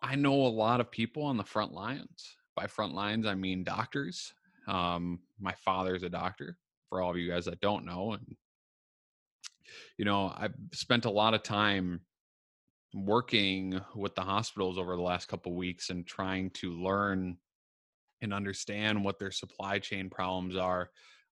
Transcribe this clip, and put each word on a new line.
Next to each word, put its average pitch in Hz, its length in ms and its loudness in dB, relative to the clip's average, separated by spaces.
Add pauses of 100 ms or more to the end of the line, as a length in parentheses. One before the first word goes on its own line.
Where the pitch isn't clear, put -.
I 131 140 -2
know 143 180 4
a 139 160 6
lot 113 320 4
of 113 100 -2
people 113 320 -2
on 135 140 0
the 98 80 -2
front - 260 -2
lines. - 640 -10 (220)
By 104 100 -4
front 101 260 -2
lines, 104 320 0
I 101 100 0
mean 92 280 -2
doctors. 139 680 -4 (340)
Um, 87 540 -2 (180)
my 95 140 -4
father's 92 500 0
a 87 60 -2
doctor, 87 480 -6 (320)
for 92 120 0
all 90 100 2
of 87 60 0
you 87 140 0
guys 87 140 0
that 85 160 -6
don't 98 240 2
know. 92 280 -4
And, - 220 -12 (1600)
you 107 60 -2
know, 101 320 2
I've 104 200 -4 (180)
spent 120 320 4
a 113 60 2
lot 107 220 6
of 107 80 4
time 98 600 2 (920)
working 98 840 2 (160)
with 101 200 -4
the 92 80 -2
hospitals 98 540 0
over 90 200 -2
the 90 40 -2
last 90 280 0
couple 87 240 -4
of 87 40 -2
weeks 90 320 -4
and 90 160 -4
trying 95 500 -4
to 87 180 -4
learn 92 640 0 (840)
and 104 120 -2
understand 101 720 0
what 98 140 -2
their 98 120 -6
supply 98 480 -2
chain 95 300 -6
problems 92 480 -2
are, 90 320 0 (420)